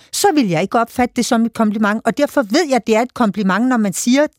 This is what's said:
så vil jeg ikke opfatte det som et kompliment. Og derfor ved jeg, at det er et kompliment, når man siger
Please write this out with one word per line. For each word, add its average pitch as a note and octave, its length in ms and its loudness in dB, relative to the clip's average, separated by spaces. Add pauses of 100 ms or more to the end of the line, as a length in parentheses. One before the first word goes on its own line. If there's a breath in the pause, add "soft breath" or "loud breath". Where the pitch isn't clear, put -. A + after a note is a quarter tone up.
(120 soft breath)
så - 220 0
vil C#4 160 2
jeg E3 120 0
ikke G3 180 0
opfatte A#3 360 -2
det A#3+ 100 0
som A3+ 200 0
et A3+ 80 -4
kompliment. G#3+ 520 0
Og A3+ 120 -2
derfor C#4+ 240 0
ved C4 260 0
jeg, C4 80 0
at A3+ 120 -2
det A3 80 2
er A3 60 2
et A#3+ 120 -4
kompliment, G#3 540 0
når B3+ 100 0
man G#3 160 0
siger C4+ 320 0 (120)